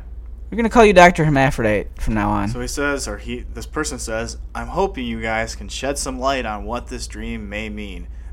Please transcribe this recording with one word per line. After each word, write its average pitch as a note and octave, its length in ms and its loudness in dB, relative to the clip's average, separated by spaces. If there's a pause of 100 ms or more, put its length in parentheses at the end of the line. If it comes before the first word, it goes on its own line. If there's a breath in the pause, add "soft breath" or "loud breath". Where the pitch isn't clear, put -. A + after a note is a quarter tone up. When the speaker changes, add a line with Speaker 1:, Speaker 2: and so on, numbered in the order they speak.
(500)
Speaker 1:
We're F#3+ 60 -8
gonna A3+ 140 2
call A#3 160 8
you G#3 80 8
Doctor F3+ 320 10
Hermaphrodite C3+ 640 2 (100)
from G#2+ 140 0
now G#2 160 2
on. G2+ 200 0
Speaker 2:
So B2 120 -4
he B2+ 80 -4
says, C#3+ 380 -2
or G#2 100 -6
he, A#2 220 -8 (140)
this A2+ 120 -10
person D3 340 -4
says, A2+ 380 -4 (180)
"I'm A#2 120 -8
hoping D3 380 -2
you A2+ 160 -6
guys A2+ 340 -2
can G2+ 120 -12
shed C3 300 -4
some B2+ 220 -6
light C3 260 0
on G#2+ 180 -4
what A#2 240 -6
this A#2+ 180 -10
dream A2+ 440 -8
may G#2+ 200 -6
mean. G2+ 380 -10 (260 soft breath)